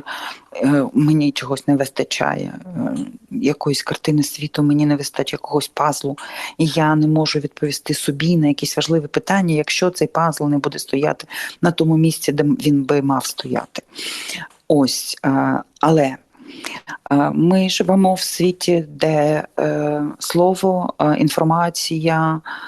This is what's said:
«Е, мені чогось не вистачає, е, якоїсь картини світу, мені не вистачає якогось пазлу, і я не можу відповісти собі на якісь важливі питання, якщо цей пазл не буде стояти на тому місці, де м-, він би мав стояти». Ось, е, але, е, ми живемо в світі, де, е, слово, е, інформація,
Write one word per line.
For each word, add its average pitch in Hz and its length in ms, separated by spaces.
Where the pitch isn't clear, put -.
«Е, 139 380
мені 151 380
чогось 135 360
не 143 80
вистачає, - 800
е, - 320
якоїсь 143 520
картини 151 400
світу, - 400
мені 147 220
не 147 100
вистачає 139 460
якогось - 260
пазлу, 143 500
і 165 80
я 156 300
не 151 120
можу 156 320
відповісти 147 540
собі 160 440
на 151 100
якісь 143 300
важливі 151 300
питання, 175 480
якщо 151 340
цей 160 180
пазл 160 380
не 147 120
буде 139 220
стояти 147 480
на 175 100
тому 160 260
місці, 160 340
де 147 120
м-, 143 220
він 143 180
би 143 180
мав 135 240
стояти». - 560
Ось, - 540
е, 135 360
але, 143 360
е, 143 220
ми 180 360
живемо 185 440
в 180 60
світі, 175 720
де, 151 580
е, 147 440
слово, 180 800
е, 151 200
інформація, 160 1200